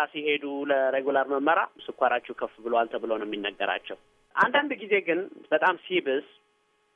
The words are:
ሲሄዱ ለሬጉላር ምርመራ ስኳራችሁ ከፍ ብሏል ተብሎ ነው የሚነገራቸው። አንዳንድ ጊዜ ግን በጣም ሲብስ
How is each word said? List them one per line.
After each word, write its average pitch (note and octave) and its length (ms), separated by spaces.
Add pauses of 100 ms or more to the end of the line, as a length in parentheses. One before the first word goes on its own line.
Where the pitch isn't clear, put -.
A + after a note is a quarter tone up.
ሲሄዱ D3 380 (220)
ለሬጉላር C3+ 640
ምርመራ C#3+ 320 (200)
ስኳራችሁ B2 540
ከፍ - 260
ብሏል A#2 280
ተብሎ A2+ 240
ነው G#2+ 140
የሚነገራቸው። G2+ 720 (380)
አንዳንድ C4+ 400
ጊዜ G3+ 260
ግን E3+ 200 (280)
በጣም E3+ 320
ሲብስ D3 460 (680)